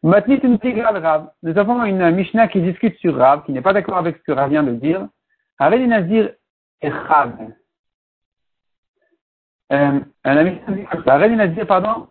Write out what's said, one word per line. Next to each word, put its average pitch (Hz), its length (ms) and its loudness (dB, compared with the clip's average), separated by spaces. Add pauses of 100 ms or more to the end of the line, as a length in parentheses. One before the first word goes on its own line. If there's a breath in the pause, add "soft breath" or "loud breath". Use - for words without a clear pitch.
Matnit 202 340 2
une 247 240 2
Tigral 220 360 -2
Rav. 160 340 -2 (120)
Nous 165 160 -2
avons 233 260 0
une 190 280 2
Mishnah 196 360 0
qui 190 140 0
discute 180 360 -2
sur 160 180 -2
Rav, 135 280 4
qui 147 80 -8
n'est 127 80 -4
pas 190 120 0
d'accord 196 260 -2
avec 165 180 -4
ce - 60 -20
que 156 100 -4
Rav 139 160 0
vient 151 140 0
de 131 100 -2
dire. 160 340 -4 (520)
Harei 220 280 2
Nazir 214 460 0 (480)
et 147 80 -6
Rav. 139 480 0 (2250)
Euh, 139 280 0 (240)
la 143 200 4
Mishnah 185 300 -4
dit 196 120 -8
comme 165 180 -8
ça. 131 100 4
Harei 214 220 4
Nazir, 196 300 0
pardon. 208 440 -2